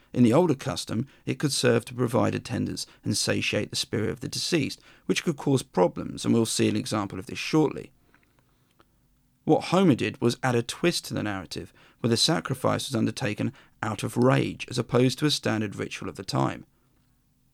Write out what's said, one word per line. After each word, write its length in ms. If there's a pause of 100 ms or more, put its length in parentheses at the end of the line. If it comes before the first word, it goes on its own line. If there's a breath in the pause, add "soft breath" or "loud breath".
(140 soft breath)
In 100
the 80
older 240
custom, 520 (180 soft breath)
it 140
could 120
serve 340
to 80
provide 420
attendants 500 (180 soft breath)
and 140
satiate 520
the 60
spirit 360
of 100
the 80
deceased, 500 (280 soft breath)
which 180
could 100
cause 260
problems, 640
and 100
we'll 120
see 240
an 80
example 420
of 60
this 140
shortly. 520 (1500)
What 200
Homer 300
did 260
was 200
add 140
a 80
twist 420
to 80
the 100
narrative, 500 (260 soft breath)
where 100
the 60
sacrifice 720
was 80
undertaken 560 (300 soft breath)
out 220
of 120
rage, 540
as 80
opposed 420
to 60
a 60
standard 440
ritual 320
of 80
the 80
time. 420 (880)